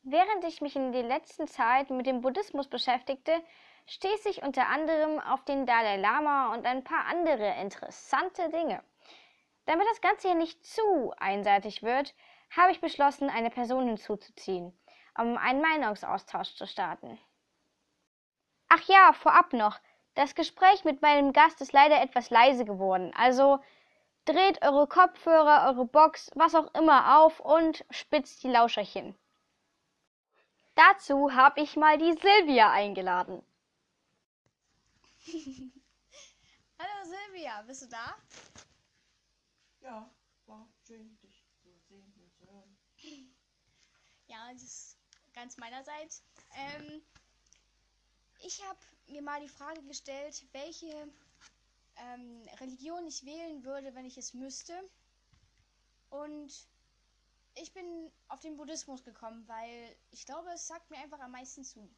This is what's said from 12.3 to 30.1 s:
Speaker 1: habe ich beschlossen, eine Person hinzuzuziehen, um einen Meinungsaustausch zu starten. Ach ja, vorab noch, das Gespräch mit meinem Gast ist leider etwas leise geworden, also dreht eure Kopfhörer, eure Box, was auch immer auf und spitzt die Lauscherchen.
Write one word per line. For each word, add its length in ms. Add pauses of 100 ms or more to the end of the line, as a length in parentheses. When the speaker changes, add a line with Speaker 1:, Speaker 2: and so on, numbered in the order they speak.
Speaker 1:
habe 160
ich 100
beschlossen, 480
eine 200
Person 380
hinzuzuziehen, 920 (400)
um 200
einen 240
Meinungsaustausch 920
zu 120
starten. 500 (1500)
Ach 200
ja, 260
vorab 400
noch, 260 (340)
das 220
Gespräch 480
mit 180
meinem 300
Gast 300
ist 100
leider 300
etwas 280
leise 360
geworden, 500
also 440 (680)
dreht 360
eure 260
Kopfhörer, 800
eure 180
Box, 500
was 180
auch 220
immer 440
auf 200
und 500
spitzt 540
die 80
Lauscherchen. 640 (1600)